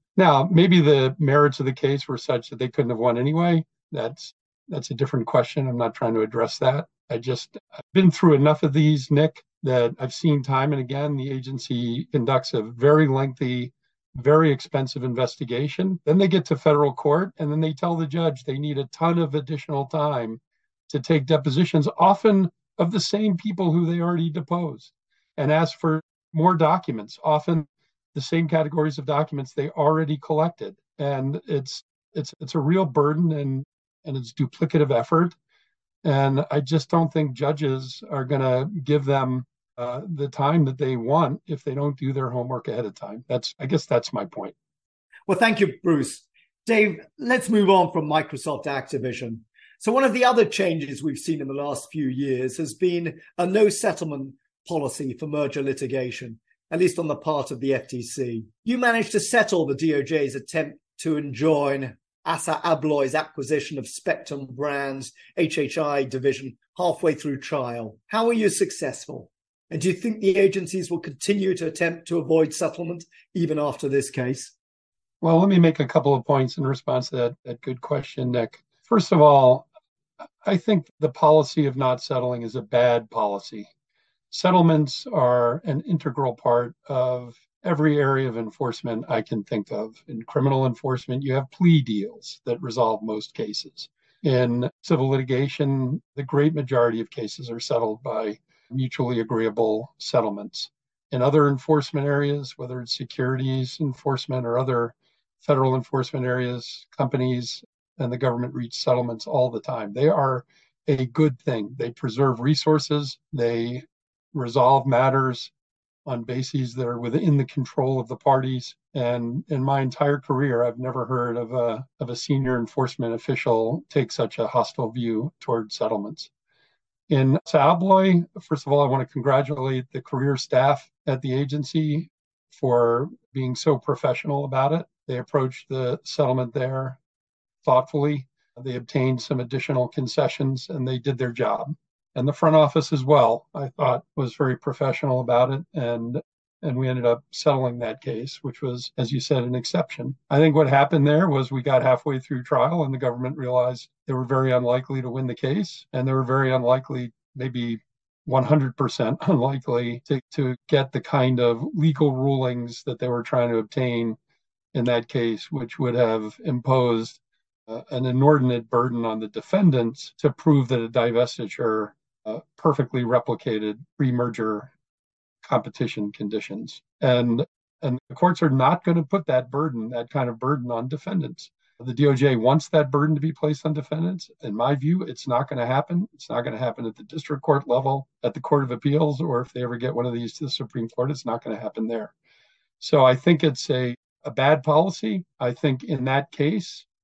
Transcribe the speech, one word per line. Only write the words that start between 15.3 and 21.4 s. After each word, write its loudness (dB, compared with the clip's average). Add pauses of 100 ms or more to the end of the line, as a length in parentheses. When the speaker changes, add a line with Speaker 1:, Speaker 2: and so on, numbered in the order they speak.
Speaker 1:
Then 4
they 6
get 2
to 0
federal 4
court, 0
and -2
then 0
they 0
tell -2
the -2
judge -2
they -4
need -4
a -4
ton 0
of 0
additional -4
time -2 (480)
to -2
take 2
depositions, 2 (100)